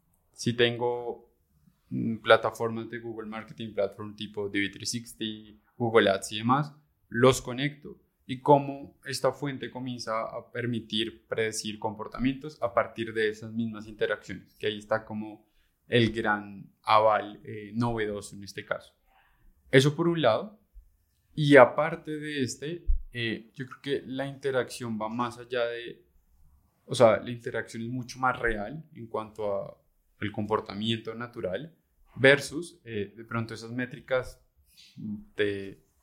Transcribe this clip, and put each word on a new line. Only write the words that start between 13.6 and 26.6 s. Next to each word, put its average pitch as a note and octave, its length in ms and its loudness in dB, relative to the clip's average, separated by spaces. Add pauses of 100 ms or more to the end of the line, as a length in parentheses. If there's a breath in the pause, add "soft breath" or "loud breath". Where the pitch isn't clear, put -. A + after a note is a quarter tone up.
interacciones, G#2 720 -6
que A2 80 -4
ahí G#2+ 100 -4
está A2 280 -4
como G#2+ 420 -12 (400)
el A#2 240 4
gran G#2 580 -4 (140)
aval, G#2+ 640 4
eh, G#2+ 280 -12
novedoso A2 640 -2
en G2+ 80 -14
este G#2 220 -12
caso. - 280 -6 (800 soft breath)
Eso D3 240 8
por E3+ 140 2
un E3+ 120 0
lado, C#3 380 2 (720)
y C#3+ 220 6
aparte D3+ 560 8
de D3+ 320 -4
este, D#3 420 -8 (280)
eh, A#2 420 -4
yo C3 100 -10
creo - 160 -18
que C#3+ 240 -2
la C3+ 220 -6
interacción B2+ 720 -4
va A2 80 -2
más A#2 300 -4
allá B2 300 -4
de, A#2+ 380 -10 (800)